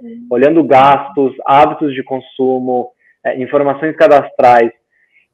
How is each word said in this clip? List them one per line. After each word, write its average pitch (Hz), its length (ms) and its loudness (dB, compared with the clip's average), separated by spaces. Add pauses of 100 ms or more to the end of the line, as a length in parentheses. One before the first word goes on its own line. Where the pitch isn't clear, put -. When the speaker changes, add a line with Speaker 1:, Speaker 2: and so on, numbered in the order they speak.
Speaker 1:
Uhum. - 280 -20
Speaker 2:
olhando 143 320 2
gastos, 135 720 2 (120)
hábitos 147 480 0
de 131 80 -10
consumo, 127 880 -6 (340)
é, 127 180 -6
informações 143 540 -4
cadastrais. 127 760 2 (640)